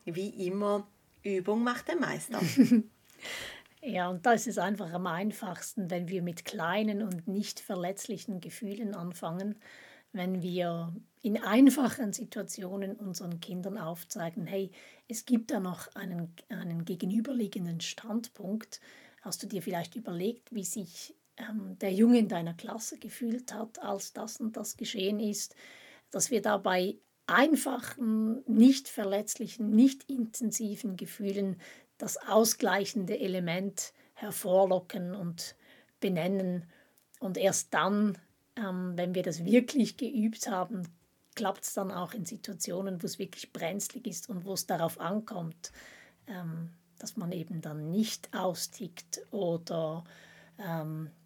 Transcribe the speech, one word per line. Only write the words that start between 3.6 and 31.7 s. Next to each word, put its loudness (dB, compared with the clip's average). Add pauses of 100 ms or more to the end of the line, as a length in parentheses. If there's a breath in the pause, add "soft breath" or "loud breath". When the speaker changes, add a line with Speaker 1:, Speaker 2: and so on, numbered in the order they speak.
Speaker 2:
Ja, 0
und -4
da 8
ist 2
es -4
einfach -2
am -2
einfachsten, -4
wenn -2
wir -2
mit -4
kleinen 0
und -4
nicht -2
verletzlichen -6
Gefühlen -6
anfangen, -6 (560 loud breath)
wenn -2
wir -2 (280)
in 0
einfachen 8
Situationen -6
unseren -6
Kindern -6
aufzeigen, -6
hey, -2 (360 loud breath)
es -8
gibt 2
da 0
noch -6
einen, -6 (160)
einen -6
gegenüberliegenden -2
Standpunkt. -6 (400 loud breath)
Hast -8
du -6
dir -4
vielleicht -4
überlegt, -4
wie -4
sich, -10 (220)
ähm, -8
der 0
Junge 10
in 6
deiner -2
Klasse -10
gefühlt -4
hat, -8
als -4
das -8
und -4
das -6
geschehen -2
ist, -2 (540 loud breath)
dass -2
wir 2
dabei 2 (320)
einfachen, 4
nicht 8
verletzlichen, -2
nicht 6
intensiven -4
Gefühlen -2 (400 loud breath)